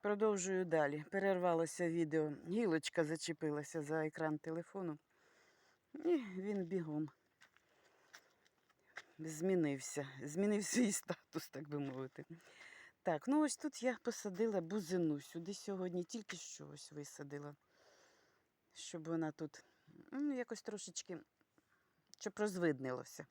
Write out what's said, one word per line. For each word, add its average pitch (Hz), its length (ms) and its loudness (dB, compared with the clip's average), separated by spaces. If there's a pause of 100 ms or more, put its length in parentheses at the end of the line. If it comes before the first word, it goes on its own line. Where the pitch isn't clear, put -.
Продовжую 202 640 4
далі. 151 460 4
Перервалося 180 760 4
відео. 156 440 2 (140)
Гілочка 175 560 2
зачепилася 151 760 -2
за 156 240 0
екран 156 320 0
телефону. 165 600 -6 (960)
І 320 240 2
він 196 480 -2
бігом 156 440 -2 (2000)
змінився. 156 880 0 (160)
Змінив 196 420 0
свій 233 260 4
статус, - 580 -6
так 143 200 -8
би 147 100 -2
мовити. 135 460 -6 (760)
Так, 160 240 0
ну 294 140 4
ось 294 160 2
тут - 260 -6
я 247 180 2
посадила 208 600 0
бузину 165 600 0
сюди 170 320 -8
сьогодні. 185 500 -4
Тільки 208 340 -10
що - 300 -12
ось 147 240 -16
висадила. 147 640 -10 (1160)
Щоб 160 340 -10
вона 160 240 -2
тут, - 340 -10 (460)
ну, 285 220 -2
якось 240 280 -6
трошечки, 190 560 -8 (1000)
щоб 202 180 -4
розвиднилося. 151 920 2